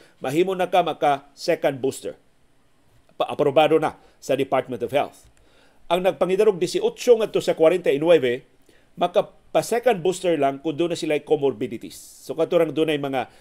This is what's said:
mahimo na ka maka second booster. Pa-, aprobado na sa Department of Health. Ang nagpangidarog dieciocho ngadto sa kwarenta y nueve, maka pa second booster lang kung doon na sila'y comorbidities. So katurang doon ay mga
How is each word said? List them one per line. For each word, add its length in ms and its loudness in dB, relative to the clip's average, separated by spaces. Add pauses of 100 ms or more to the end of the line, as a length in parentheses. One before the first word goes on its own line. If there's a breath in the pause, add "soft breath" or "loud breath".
(200 soft breath)
mahimo 320 -2
na 160 -2
ka 160 2
maka 480 -2
second 480 -2
booster. 400 -6 (960)
Pa-, 160 -4
aprobado 480 4
na 160 -2 (240 soft breath)
sa 160 -2
Department 480 -2
of 80 -4
Health. 400 -4 (560 soft breath)
Ang 160 0
nagpangidarog 560 2
dieciocho 640 2
ngadto 160 -2
sa 160 -2
kwarenta 320 2
y 160 2
nueve, 400 4 (560 soft breath)
maka 320 0 (200)
pa 120 0
second 400 0
booster 320 0
lang 280 0
kung 120 -4
doon 160 -2
na 80 -6
sila'y 280 -4
comorbidities. 680 -2
So 400 -16
katurang 360 0
doon 200 -2
ay 80 -2
mga 280 -4 (140 soft breath)